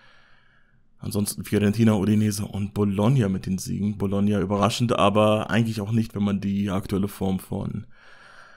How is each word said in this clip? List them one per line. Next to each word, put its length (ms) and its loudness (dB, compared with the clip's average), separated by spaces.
Ansonsten 440 -4
Fiorentina, 500 4
Udinese 520 2
und 280 -6
Bologna 560 2
mit 160 -4
den 120 -2
Siegen. 400 -4
Bologna 420 0
überraschend, 540 0
aber 560 2
eigentlich 320 0
auch 100 -6
nicht, 240 0
wenn 80 -2
man 180 0
die 280 -2
aktuelle 380 -2
Form 320 -2
von 480 -8